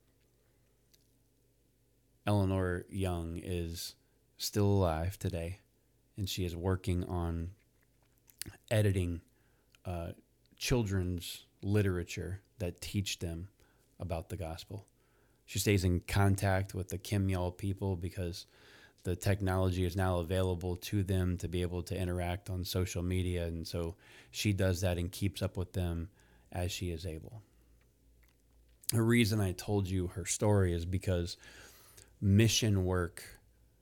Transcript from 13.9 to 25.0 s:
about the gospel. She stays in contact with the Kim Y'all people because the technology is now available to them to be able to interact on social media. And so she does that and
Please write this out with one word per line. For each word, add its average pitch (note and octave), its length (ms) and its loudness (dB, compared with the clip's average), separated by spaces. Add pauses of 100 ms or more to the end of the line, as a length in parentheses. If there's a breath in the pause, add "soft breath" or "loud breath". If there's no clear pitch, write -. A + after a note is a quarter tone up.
about E2+ 300 -6
the F#2 80 -8
gospel. F2 480 -10 (600 soft breath)
She - 140 -4
stays G2 240 4
in F2+ 180 4
contact G2 720 2
with F#2 160 -6
the - 80 -6
Kim G2 320 0
Y'all F2+ 220 0
people G2 440 -2
because F2 500 -6 (580 loud breath)
the F2+ 120 0
technology F#2 720 2
is E2+ 100 0
now F#2 220 2
available F2+ 600 0
to G#2 260 -2
them F2+ 340 2
to - 100 -4
be F2 140 -2
able F2 220 -2
to F#2 120 -6
interact F2+ 540 -2
on F2+ 160 -4
social F2+ 380 -2
media. F2+ 420 0
And E2 220 -6
so E2+ 280 -4 (360 loud breath)
she - 200 0
does F#2 300 2
that F2+ 160 2
and F2 140 -2